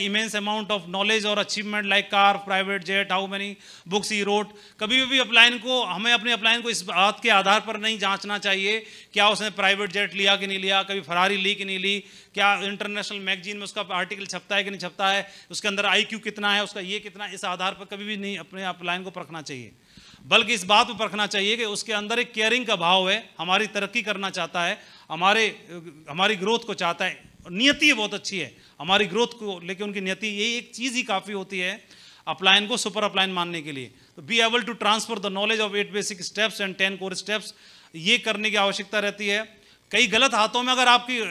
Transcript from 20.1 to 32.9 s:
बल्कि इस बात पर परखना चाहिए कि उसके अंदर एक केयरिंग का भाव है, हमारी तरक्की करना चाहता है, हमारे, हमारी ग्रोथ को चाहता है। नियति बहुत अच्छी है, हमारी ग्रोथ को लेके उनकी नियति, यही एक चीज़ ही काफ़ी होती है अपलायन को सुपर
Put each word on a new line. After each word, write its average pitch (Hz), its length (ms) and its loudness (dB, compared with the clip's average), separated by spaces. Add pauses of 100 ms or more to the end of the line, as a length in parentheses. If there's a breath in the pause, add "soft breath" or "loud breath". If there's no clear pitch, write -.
बल्कि 214 280 4
इस 185 100 -2
बात 214 240 6
पर 240 60 -8
परखना 202 320 -2
चाहिए 208 300 0
कि 233 100 -4
उसके 208 260 -6
अंदर 208 260 -2
एक 240 140 -4
केयरिंग 220 340 0
का 220 100 2
भाव 185 340 4
है, 220 120 0 (160)
हमारी 185 300 0
तरक्की 208 340 -4
करना 196 280 -4
चाहता 175 320 -4
है, 196 180 -2 (300 loud breath)
हमारे, 196 360 4 (640)
हमारी 196 260 2
ग्रोथ 202 220 0
को 226 160 -6
चाहता 175 300 -2
है। 165 200 -6 (260)
नियति 285 420 4
बहुत 208 220 -2
अच्छी 196 240 -8
है, 139 120 -6 (300 soft breath)
हमारी 190 260 2
ग्रोथ 226 280 0
को 202 300 -8
लेके 185 200 -8
उनकी 208 160 -6
नियति, 190 280 -4
यही 214 280 -2
एक 233 180 -10
चीज़ 240 200 -4
ही 247 80 0
काफ़ी 196 300 -4
होती 196 260 -8
है 185 260 -6 (420 loud breath)
अपलायन 190 400 4
को 233 100 0
सुपर 208 280 -2